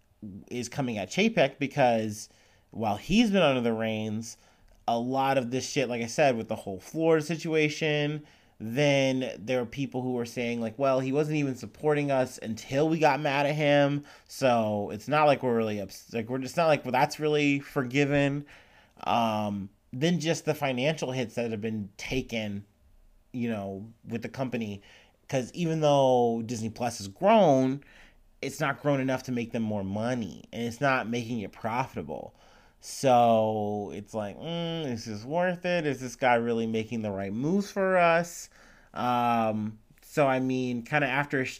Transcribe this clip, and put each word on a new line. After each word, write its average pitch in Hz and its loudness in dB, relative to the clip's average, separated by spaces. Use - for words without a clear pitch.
is 120 -8
coming 123 -4
at - -4
Chapek 185 2
because 117 0
while 107 -2
he's 214 2
been 196 4
under 135 4
the 117 2
reins, 110 -4
a 120 2
lot 135 0
of 120 0
this 127 -2
shit, 131 0
like 120 -4
I 117 -4
said, 135 2
with 110 -6
the 110 -4
whole 98 -8
Florida 160 2
situation, 151 0
then 131 2
there 123 -2
are 120 -4
people 123 -6
who 127 -4
were 120 -2
saying, 120 -4
like, 110 -6
"Well, 135 4
he 135 -2
wasn't 151 0
even 139 0
supporting 147 -2
us 131 0
until 135 -2
we 165 0
got 147 4
mad 143 0
at 147 0
him, 143 4
so 110 2
it's 104 -10
not 151 4
like 139 4
we're 123 2
really 107 0
ups-, - -12
like, 110 -4
we're 131 -4
just 131 -8
not 170 4
like, 139 4
well, 127 -6
that's 139 2
really 147 2
forgiven." 143 0
Um, 107 0
then 156 0
just 151 -2
the 156 0
financial 139 -2
hits 127 -4
that 117 -2
have 110 -6
been 110 -6
taken, 107 -6
you 120 -2
know, 98 -6
with 113 -6
the 117 -10
company, 117 -6
'cause 127 -2
even 160 -2
though 127 4
Disney 113 -4
Plus 117 -6
has 98 -8
grown, 143 4
it's - -8
not 143 -2
grown 143 2
enough 131 0
to 131 -6
make 120 -4
them 117 -2
more 107 -2
money, 107 -4
and 117 -6
it's 117 -8
not 131 0
making 117 -4
it 95 -6
profitable. 110 -6
So 110 2
it's 98 -12
like, 101 -6
mm, 165 -6
is 113 -6
this 110 -10
worth 175 -2
it? 175 0
Is 131 -2
this 127 -10
guy 123 4
really 117 2
making 113 -4
the 107 -2
right 98 -4
moves 170 0
for 190 0
us? 170 2
Um, 113 0
so, - 0
I 131 2
mean, 127 -2
kinda 147 0
after 135 0
sh-, - -10